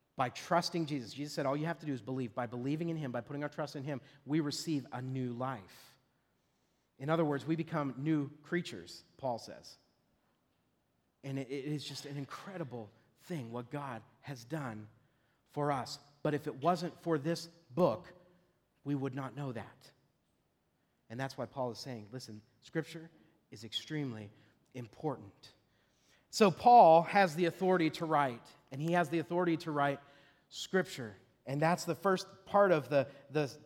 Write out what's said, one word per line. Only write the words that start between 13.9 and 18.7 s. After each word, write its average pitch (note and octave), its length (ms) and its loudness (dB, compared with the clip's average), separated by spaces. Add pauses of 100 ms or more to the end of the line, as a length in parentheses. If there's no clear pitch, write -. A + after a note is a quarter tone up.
has B2 240 -12
done A#2+ 420 -6 (640)
for D3 200 0
us. B2 280 -4 (240)
But D3 100 2
if - 140 -2
it D3+ 80 -6
wasn't E3 480 0
for D#3+ 160 2
this E3 300 -4 (260)
book, D3 360 2 (720)